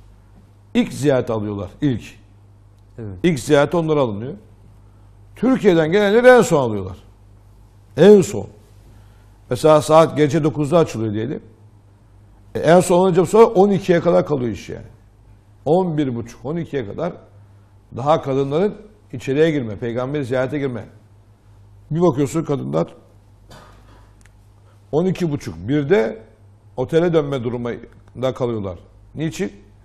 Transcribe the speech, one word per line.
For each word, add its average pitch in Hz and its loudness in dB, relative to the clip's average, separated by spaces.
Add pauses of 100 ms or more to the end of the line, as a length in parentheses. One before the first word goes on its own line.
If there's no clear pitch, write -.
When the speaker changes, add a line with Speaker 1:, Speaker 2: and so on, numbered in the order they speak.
(760)
Speaker 1:
ilk 240 -2
ziyaret 123 0
alıyorlar, 104 -6 (100)
ilk. 131 -2 (960)
Speaker 2:
Evet. 101 -14
Speaker 1:
İlk 165 0
ziyaret 143 0
onlara 156 -2
alınıyor. 120 -6 (1000)
Türkiye'den 175 2
gelenleri 208 2
en 247 10
son 156 2
alıyorlar. 98 -6 (1000)
En 196 8
son. 101 -4 (1040)
Mesela 151 4
saat 156 4
gece 147 2
dokuzda 151 0
açılıyor 113 -2
diyelim. 110 -6 (1120)
E, 113 -6
en 170 4
son 175 2
olunca 185 2
bu 160 0
sefer 220 6
on 196 4
ikiye 175 0
kadar 175 2
kalıyor 123 -4
iş - -12
yani. 87 -14 (800)
On 165 0
bir 131 -2
buçuk, 117 -12
on 151 -8
ikiye 139 -8
kadar 156 -8 (840)
daha 147 0
kadınların 139 -2 (360)
içeriye 139 0
girme, 117 -4
peygamberi 123 -6
ziyarete 131 -4
girme. 123 -8 (1080)
Bir 156 -4
bakıyorsun 147 0
kadınlar 143 -4 (2000)
on 160 -2
iki 175 -4
buçuk, 113 -10 (140)
birde 151 -2 (540)
otele 160 0
dönme 139 -2
durumunda 120 -8
kalıyorlar. 107 -6 (360)
Niçin? 165 -8 (320)